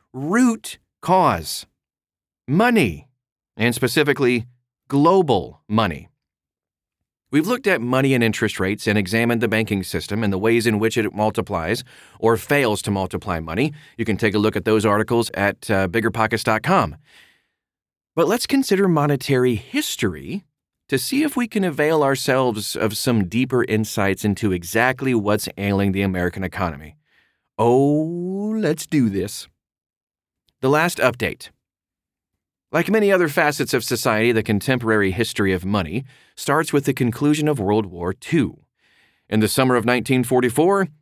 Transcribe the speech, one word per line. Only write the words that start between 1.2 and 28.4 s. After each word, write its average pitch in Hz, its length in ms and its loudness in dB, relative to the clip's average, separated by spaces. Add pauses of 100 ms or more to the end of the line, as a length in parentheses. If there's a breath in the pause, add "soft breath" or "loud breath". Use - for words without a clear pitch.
money, 160 600 0 (480)
and 117 180 2
specifically 131 680 2 (440)
global 143 800 2
money. 104 400 -2 (1200)
We've 160 160 2
looked 240 200 -2
at 180 140 0
money 131 320 2
and 127 100 2
interest 110 380 0
rates 95 260 -2
and 107 120 2
examined 113 420 0
the 113 80 0
banking 107 360 0
system 101 380 -6
and 104 80 0
the 95 80 -2
ways 113 280 2
in 107 120 2
which 110 200 0
it 107 160 -2
multiplies 104 680 -2 (380 loud breath)
or 113 160 4
fails 120 460 0
to - 80 -4
multiply 95 500 -4
money. 92 320 -2 (240 loud breath)
You 117 80 -4
can 104 140 -2
take 107 160 0
a 107 40 2
look 104 160 2
at 101 120 -4
those 107 180 2
articles 107 480 2
at, 101 380 -2
uh, 95 180 2
bigger 107 220 -2
pockets 110 340 -2
dot 110 180 0
com. 139 340 0 (1160 soft breath)
But - 140 2
let's 226 180 0
consider 202 400 2
monetary 143 680 2
history 107 880 -4 (460)
to 185 80 0
see 269 240 -2
if 294 120 -2
we 240 140 -2
can 202 160 -2
avail 151 380 2
ourselves 131 760 0
of 107 220 -2
some 113 300 0
deeper 123 360 0
insights 107 600 -2
into 101 260 0
exactly 123 640 0
what's 104 420 0
ailing 98 360 0
the 98 100 0
American 92 420 -2
economy. 80 520 -6 (600)
Oh, 160 1000 0